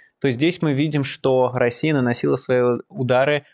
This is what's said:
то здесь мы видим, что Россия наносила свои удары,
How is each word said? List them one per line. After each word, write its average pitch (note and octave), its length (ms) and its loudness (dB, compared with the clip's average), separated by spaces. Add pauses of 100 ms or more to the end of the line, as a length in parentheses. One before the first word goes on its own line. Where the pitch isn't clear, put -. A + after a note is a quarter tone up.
(220)
то C#3 80 2
здесь D3 320 -2
мы D3+ 120 0
видим, D3 300 0
что B2+ 500 0
Россия B2 400 0
наносила C3+ 420 0
свои B2 420 0 (120)
удары, C3+ 640 0